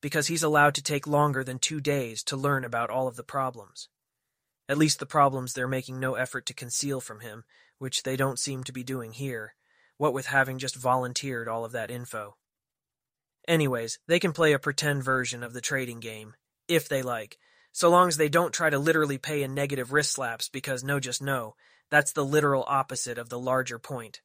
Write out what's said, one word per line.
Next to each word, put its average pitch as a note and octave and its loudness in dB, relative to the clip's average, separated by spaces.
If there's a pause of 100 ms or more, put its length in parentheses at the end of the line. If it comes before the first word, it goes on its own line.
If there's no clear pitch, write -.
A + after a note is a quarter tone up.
because D3 0
he's E3 0
allowed D3 6
to - -4
take C#3+ -2
longer D3 4
than B2+ -8
two D#3 -2
days C3+ -2
to - -4
learn C3+ 0
about A#2 -2
all C3 0
of A#2+ -6
the B2 -12
problems. B2+ -6 (800)
At C#3 0
least D#3 4
the C#3 -6
problems C3+ 2
they're B2+ -2
making C3 -4
no C3 -2
effort B2+ -4
to C3 -8
conceal C3+ -4
from G#2+ -14
him, A2+ -14 (340)
which C3 -4
they C3 -2
don't C3+ 0
seem C3 -6
to C3 -12
be B2+ -8
doing B2 -8
here, A#2 -8 (440)
what C#3+ 2
with C3 -4
having C3 2
just C3 -6
volunteered B2 0
all A2+ -4
of A2+ -10
that A2+ -6
info. A2+ -10 (1120)
Anyways, C3 0
they E3+ 4
can E3+ 0
play D#3 4
a C#3 2
pretend C#3+ 0
version B2 -2
of A#2 -12
the B2 -8
trading B2 -4
game, A2 -14 (340)
if E3 2
they C3+ 0
like, A#2 -6 (340)
so E3+ 4
long F3+ 8
as D#3 0
they D#3 4
don't E3+ 2
try D#3+ 2
to C#3 2
literally D3 2
pay D3 -2
in C3+ -4
negative C#3 -2
wrist D3 2
slaps A#2 -4
because C3 -6
no, C#3+ 0
just B2 -6
no, C3 -2 (360)
that's D3 6
the C#3+ 0
literal C#3+ 4
opposite C3 -2
of A#2 -12
the B2 -6
larger B2+ 0
point. A#2 -12